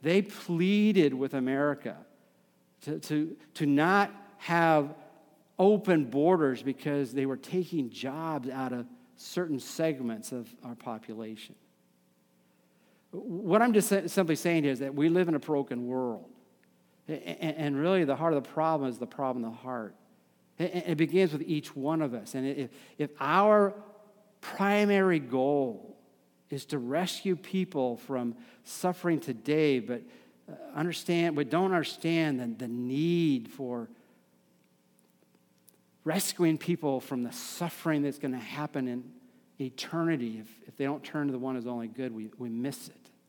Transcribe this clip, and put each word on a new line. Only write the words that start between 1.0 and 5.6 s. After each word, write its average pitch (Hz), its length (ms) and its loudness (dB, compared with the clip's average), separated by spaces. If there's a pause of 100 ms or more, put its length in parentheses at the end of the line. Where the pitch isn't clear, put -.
with 135 200 -2
America 135 640 0 (840)
to, 151 160 -6
to, 151 360 -2 (200)
to 156 100 -2
not 175 440 4 (280)
have 160 580 4 (640)